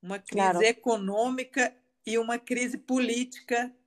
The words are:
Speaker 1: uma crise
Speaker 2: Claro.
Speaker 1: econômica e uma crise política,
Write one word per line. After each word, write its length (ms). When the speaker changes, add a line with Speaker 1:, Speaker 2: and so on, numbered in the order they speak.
Speaker 1:
uma 160
crise 140
Speaker 2:
Claro. 300
Speaker 1:
econômica 1080
e 140
uma 180
crise 400
política, 960